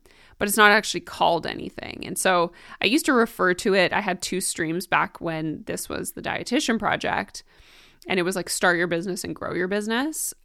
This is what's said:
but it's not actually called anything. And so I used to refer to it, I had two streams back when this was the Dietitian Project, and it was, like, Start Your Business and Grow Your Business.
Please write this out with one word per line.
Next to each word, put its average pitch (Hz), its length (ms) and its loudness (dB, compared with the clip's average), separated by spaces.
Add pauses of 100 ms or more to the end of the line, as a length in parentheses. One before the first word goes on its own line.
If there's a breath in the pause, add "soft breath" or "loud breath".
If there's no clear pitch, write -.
(380 soft breath)
but 202 80 0
it's 208 120 0
not 208 140 10
actually 202 280 2
called 170 460 0
anything. - 580 -10
And - 140 -10
so 175 340 2 (300 loud breath)
I - 20 -2
used 262 220 4
to 302 80 4
refer 202 400 4
to 190 180 0
it, 185 220 4
I 190 80 0
had 180 180 -4
two 190 220 -4
streams 170 440 -4
back - 360 -2
when 160 420 -4
this - 240 -8
was - 240 -8
the - 80 -14
Dietitian - 580 -2
Project, - 640 -2 (640 soft breath)
and 180 140 0
it - 20 2
was, 185 140 -2
like, 180 140 -6
Start 175 260 2
Your 170 100 2
Business 175 380 -4
and 165 100 -6
Grow - 200 -8
Your 175 120 -2
Business. 226 680 -2 (100)